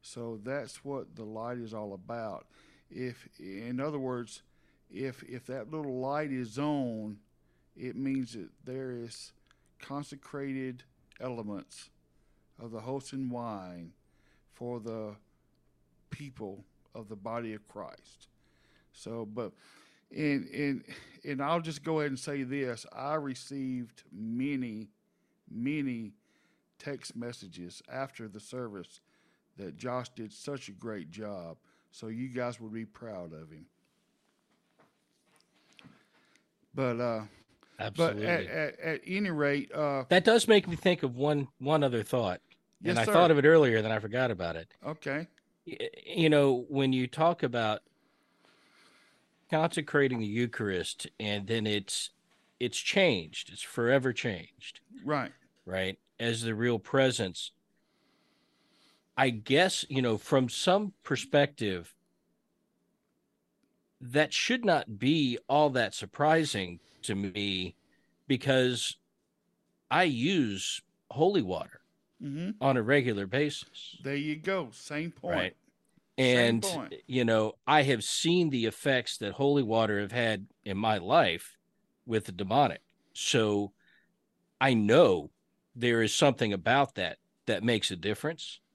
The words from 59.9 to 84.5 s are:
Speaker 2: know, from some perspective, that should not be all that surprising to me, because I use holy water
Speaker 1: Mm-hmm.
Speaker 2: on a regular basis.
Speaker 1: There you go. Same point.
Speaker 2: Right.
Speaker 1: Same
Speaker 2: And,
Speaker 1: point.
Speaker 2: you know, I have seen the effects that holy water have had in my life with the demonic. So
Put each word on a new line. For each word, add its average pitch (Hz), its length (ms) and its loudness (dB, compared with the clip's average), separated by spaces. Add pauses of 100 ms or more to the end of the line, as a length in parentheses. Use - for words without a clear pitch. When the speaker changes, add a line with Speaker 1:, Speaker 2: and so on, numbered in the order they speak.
Speaker 2:
know, 110 160 2
from 131 280 4
some 196 460 2 (100)
perspective, 123 920 0 (2000)
that 139 320 2
should 240 320 2
not 143 360 2
be 131 400 4 (100)
all 147 220 6
that 117 240 0
surprising 113 840 0 (220)
to 107 140 -2
me, 95 580 -2 (540)
because 127 680 2 (920)
I 160 140 4
use 131 800 0 (280)
holy 175 320 4
water 90 400 -6 (420)
Speaker 1:
Mm-hmm. 151 260 -6 (120)
Speaker 2:
on 131 160 4
a 120 40 2
regular 113 460 2
basis. - 760 -4
Speaker 1:
There 135 120 -4
you 151 220 -4
go. 165 340 -4
Same 156 400 -8
point. 175 240 -6
Speaker 2:
Right. 92 200 -2 (600)
Speaker 1:
Same 127 200 6 (100)
Speaker 2:
And, 117 160 2
Speaker 1:
point. 127 320 -6 (100)
Speaker 2:
you 127 180 0
know, 110 300 4 (140)
I 151 160 6
have 131 200 2
seen 170 460 2
the 123 160 0
effects 127 540 0
that 101 140 -4
holy 143 280 4
water 110 400 2
have 101 100 -6
had 113 360 0 (180)
in 98 120 -4
my 110 200 2
life 95 640 2 (480)
with 110 180 0
the - 60 -12
demonic. 101 500 2 (320)
So 104 580 2 (880)